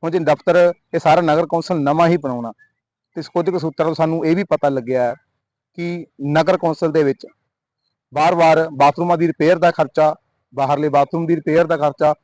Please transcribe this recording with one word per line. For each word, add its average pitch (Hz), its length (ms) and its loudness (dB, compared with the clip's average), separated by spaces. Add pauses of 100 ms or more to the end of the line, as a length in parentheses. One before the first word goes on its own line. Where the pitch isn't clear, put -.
ਹੁਣ 165 80 -4
ਜੇ 175 100 0
ਦਫ਼ਤਰ 151 360 0 (380)
ਇਹ 170 40 0
ਸਾਰਾ 160 220 4
ਨਗਰ 165 260 2
ਕੌਂਸਲ 170 340 -4
ਨਵਾਂ 151 280 2
ਹੀ 170 80 2
ਬਣਾਉਣਾ, 123 360 -8 (640)
ਤੇ 165 60 -10 (120)
ਕੁਝ 175 160 -2
ਕੁ 180 80 -2
ਸੂਤਰਾਂ 156 280 -4
ਤੋਂ 165 80 -2
ਸਾਨੂੰ 160 320 -2
ਇਹ 160 100 -2
ਵੀ 202 80 -4
ਪਤਾ 147 240 -2
ਲੱਗਿਆ 127 440 -4 (680)
ਕਿ 175 280 -8 (220)
ਨਗਰ 160 280 0
ਕੌਂਸਲ 160 360 -4
ਦੇ 156 120 2
ਵਿੱਚ 135 220 -4 (840)
ਵਾਰ-ਵਾਰ 160 600 2
ਬਾਥਰੂਮਾਂ 147 460 2
ਦੀ 165 80 0
ਰਿਪੇਅਰ 165 320 2
ਦਾ 170 120 4
ਖਰਚਾ, 156 440 0 (400)
ਬਾਹਰਲੇ 143 340 -2
ਬਾਥਰੂਮ 143 380 0
ਦੀ 165 100 0
ਰਿਪੇਅਰ 160 300 0
ਦਾ 160 100 -2
ਖਰਚਾ 151 360 0 (120)